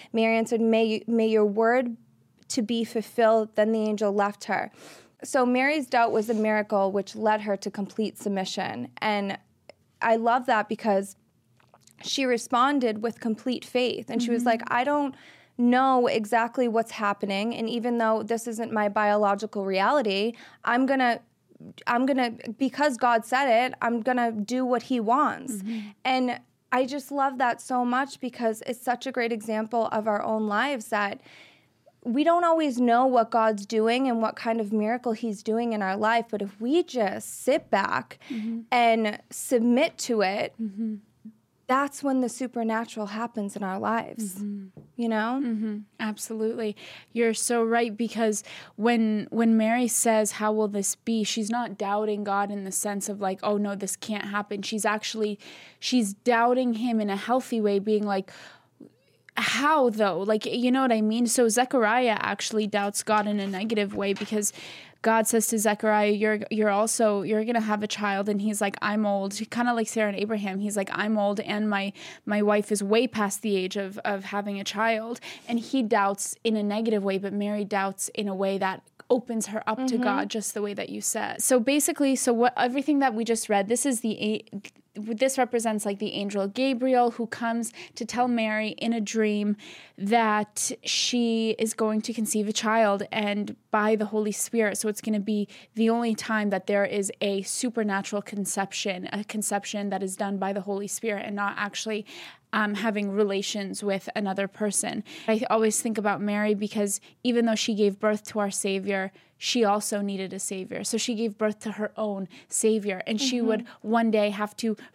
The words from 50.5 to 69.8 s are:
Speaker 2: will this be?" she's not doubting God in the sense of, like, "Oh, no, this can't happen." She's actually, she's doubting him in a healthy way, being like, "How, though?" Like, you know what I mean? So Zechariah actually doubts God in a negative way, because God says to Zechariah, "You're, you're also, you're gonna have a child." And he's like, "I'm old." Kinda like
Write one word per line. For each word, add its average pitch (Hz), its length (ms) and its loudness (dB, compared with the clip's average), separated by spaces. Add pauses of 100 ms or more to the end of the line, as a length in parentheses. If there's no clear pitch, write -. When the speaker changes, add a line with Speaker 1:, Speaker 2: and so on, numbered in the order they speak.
Speaker 2:
will 214 160 2
this 202 280 -2
be?" 226 280 0
she's 214 260 -2
not 233 260 -4
doubting 208 480 -2
God 202 260 0
in 202 140 -6
the 190 80 -8
sense 208 380 -4
of, 202 100 -6
like, 190 220 -2
"Oh, 208 160 2
no, 202 160 0
this 190 220 -6
can't 208 280 -6 (120)
happen." 208 260 -6
She's 214 240 -4
actually, 214 520 -2 (400)
she's 214 360 2
doubting 240 600 2
him 226 260 0
in 202 100 -2
a 196 60 -2
healthy 240 440 0
way, 202 180 4
being 208 280 2
like, 196 240 -2 (1080)
"How, 254 540 2
though?" 202 300 0
Like, 214 260 0
you 247 260 0
know 269 100 4
what 254 100 4
I 220 100 2
mean? 226 240 2
So 233 220 4
Zechariah 240 720 2
actually 214 460 -2
doubts 202 360 -2
God 214 240 2
in 208 140 0
a 196 60 -2
negative 202 480 -2
way, 202 200 0
because 208 380 -2 (480)
God 226 280 4
says 226 200 2
to 226 120 0
Zechariah, 208 500 4
"You're, 214 300 2 (100)
you're 214 200 2
also, 208 520 2
you're 214 220 0
gonna 233 160 0
have 214 240 0
a - 20 0
child." 202 420 -2
And 202 120 2
he's 208 200 -2
like, 202 220 -2
"I'm 214 240 0
old." 196 260 0 (160)
Kinda 240 240 0
like 226 160 0